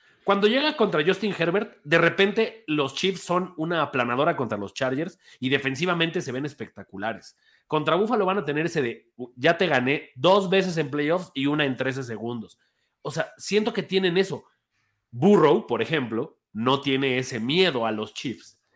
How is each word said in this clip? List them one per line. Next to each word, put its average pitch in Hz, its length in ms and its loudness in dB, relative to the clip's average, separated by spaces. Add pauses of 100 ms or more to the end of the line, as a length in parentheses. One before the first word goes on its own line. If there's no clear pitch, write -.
(240)
Cuando 202 240 2
llega 285 280 0
contra 170 300 2
Justin 190 320 0
Herbert, 175 460 -2
de 156 140 4
repente 196 680 2
los 147 300 0
Chiefs 185 240 -2
son 185 360 -4
una 160 260 -2
aplanadora 131 540 0
contra 110 220 -4
los 98 160 -10
Chargers 135 440 -4 (200)
y 127 100 -4
defensivamente 156 720 0
se 131 120 -6
ven 135 120 -4
espectaculares. 107 920 -10 (320)
Contra 156 260 0
Buffalo 208 320 0
van 190 120 0
a 180 60 -4
tener 151 220 -2
ese 160 160 -2
de, - 300 -8 (240)
"Ya 160 200 2
te 185 120 2
gané 135 480 0
dos 185 340 4
veces 185 280 2
en 147 120 -2
playoffs 151 440 -2
y 135 120 -2
una 151 180 2
en 131 120 -2
trece 131 260 -4
segundos". 117 560 -10 (440)
O 147 100 -8
sea, - 240 -6
siento 214 360 0
que 196 120 -4
tienen 185 340 0
eso. 185 260 -2 (680)
Burrow, 165 540 6
por 113 160 0
ejemplo, 120 580 -4 (120)
no 131 280 2
tiene 135 380 0
ese 127 200 -4
miedo 135 480 0
a 110 60 -2
los 110 220 -8
Chiefs, - 460 -12 (160)